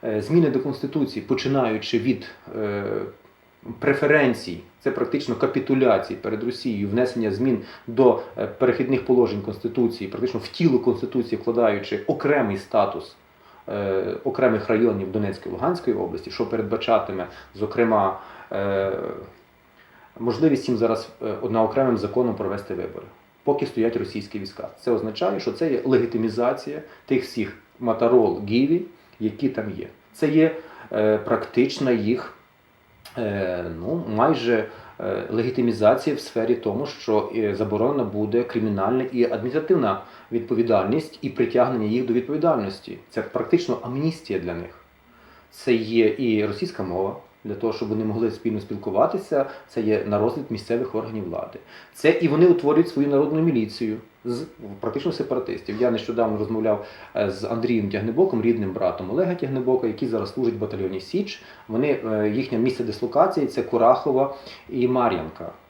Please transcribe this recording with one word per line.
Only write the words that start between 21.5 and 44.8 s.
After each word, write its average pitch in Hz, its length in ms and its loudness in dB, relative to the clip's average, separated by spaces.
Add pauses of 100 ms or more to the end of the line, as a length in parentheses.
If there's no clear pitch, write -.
окремим 120 360 2
законом 107 360 0
провести 98 400 -6
вибори, - 320 -8 (380)
поки 143 220 0
стоять 117 300 0
російські - 420 -6
війська. - 300 -12 (120)
Це 123 100 -2
означає, 110 500 0
що 117 120 -2
це 160 200 0
є 127 120 0
легітимізація 123 1000 0 (240)
тих 127 160 2
всіх - 340 -6 (240)
Матарол, 117 680 4
Гіві, 139 340 2 (380)
які 107 280 -2
там 104 300 -4
є. - 80 -10 (260)
Це - 160 0
є, 160 280 4 (360)
е, 107 260 4
практична 123 720 0
їх, 113 440 0 (840)
е, 95 460 -2 (160)
ну, 165 240 -4 (120)
майже, 117 520 2 (320)
е, 98 300 -4
легітимізація 120 840 2
в - 40 -8
сфері 117 340 0
тому, 117 320 -2
що, 107 500 -2
е, 104 180 0
заборонена 110 500 0
буде 104 380 0
кримінальна 110 720 0
і 120 120 4
адміністративна 123 760 0 (320)
відповідальність 113 880 0
і 139 60 -4
притягнення 123 580 2
їх 120 200 0
до 117 60 0
відповідальності. 123 840 -2 (120)
Це 110 120 -6
практично - 600 0
амністія 135 560 -4
для 85 160 -6
них. 85 240 -12 (720)